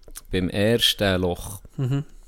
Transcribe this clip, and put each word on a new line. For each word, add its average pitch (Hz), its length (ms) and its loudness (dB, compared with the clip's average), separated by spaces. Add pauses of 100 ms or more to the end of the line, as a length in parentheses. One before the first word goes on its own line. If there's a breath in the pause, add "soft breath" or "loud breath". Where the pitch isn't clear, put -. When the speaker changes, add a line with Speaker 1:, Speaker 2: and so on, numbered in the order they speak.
(320)
Speaker 1:
beim 92 180 0
ersten 101 720 2
Loch, - 400 -4 (160)
Speaker 2:
Mhm. 139 260 0 (240)